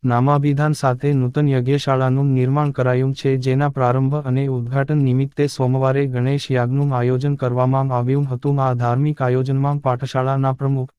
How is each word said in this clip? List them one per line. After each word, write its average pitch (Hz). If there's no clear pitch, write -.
નામાભિધાન 143
સાથે 139
નૂતન 139
યજ્ઞશાળાનું 131
નિર્માણ 139
કરાયું 131
છે, 135
જેના 131
પ્રારંભ 131
અને 139
ઉદ્ઘાટન 135
નિમિત્તે 139
સોમવારે 131
ગણેશ 131
યાગનું 131
આયોજન 127
કરવામાં 131
આવ્યું 131
હતું. 139
આ 131
ધાર્મિક 123
આયોજનમાં 135
પાઠશાળાના 131
પ્રમુખ 135